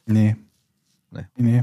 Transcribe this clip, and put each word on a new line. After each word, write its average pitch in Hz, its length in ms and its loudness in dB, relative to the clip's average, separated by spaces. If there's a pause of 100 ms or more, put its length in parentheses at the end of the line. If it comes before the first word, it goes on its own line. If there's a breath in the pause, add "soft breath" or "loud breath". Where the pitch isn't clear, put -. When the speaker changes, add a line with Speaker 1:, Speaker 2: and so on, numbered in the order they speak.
Speaker 1:
Nee. 107 300 2 (720)
Speaker 2:
Nee. - 160 -16 (100)
Speaker 1:
Nee. 123 260 0